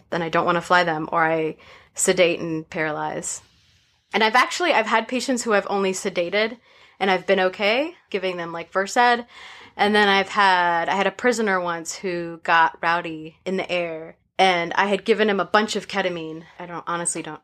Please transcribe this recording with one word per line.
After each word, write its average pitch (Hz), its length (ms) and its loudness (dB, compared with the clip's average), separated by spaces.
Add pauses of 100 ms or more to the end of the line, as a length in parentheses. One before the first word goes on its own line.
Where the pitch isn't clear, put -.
then 175 140 -4
I 165 60 -4
don't 165 160 0
wanna 175 140 2
fly 175 240 4
them, 156 280 -2
or 165 120 2
I 160 340 0 (360)
sedate 180 460 2
and 160 300 -6
paralyze. 156 720 -6 (720)
And 208 100 2
I've 220 120 2
actually, - 380 2
I've 220 140 2
had 226 200 0
patients 247 360 -2
who 226 100 0
I've 196 160 2
only 196 220 0
sedated 196 680 -2 (420)
and 196 120 0
I've 175 160 0
been 190 120 4
okay, 214 560 0 (140)
giving 185 280 -4
them, 170 160 -8
like, 170 180 -12
Versed. 240 540 2 (520)
And 208 180 2
then 208 120 6
I've 196 220 2
had, 175 600 4
I 160 60 0
had 190 120 2
a 190 40 2
prisoner 214 480 0
once 170 360 -6
who 170 480 -8
got 165 380 4
rowdy 165 640 -4
in 185 120 -2
the - 120 -4
air, 165 480 -6 (200)
and 175 360 2
I - 120 2
had 202 200 0
given 214 240 2
him 196 100 0
a 175 60 -2
bunch 214 300 0
of 190 120 -6
ketamine. 170 560 -6 (160)
I 175 60 -12
don't, 170 220 -12
honestly 170 340 -4
don't 156 220 -14